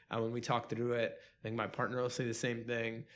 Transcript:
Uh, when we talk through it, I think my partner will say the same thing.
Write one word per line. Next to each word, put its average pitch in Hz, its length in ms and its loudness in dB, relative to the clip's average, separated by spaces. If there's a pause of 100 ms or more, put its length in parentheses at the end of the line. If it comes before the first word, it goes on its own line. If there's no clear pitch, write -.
(100)
Uh, 117 120 2
when 113 100 0
we 120 80 -2
talk 117 300 0
through 120 240 2
it, 117 260 2
I - 220 -20
think 113 140 -2
my 107 100 2
partner 123 340 0
will 123 80 2
say 127 160 0
the 117 80 0
same 117 320 -2
thing. 117 400 -2 (120)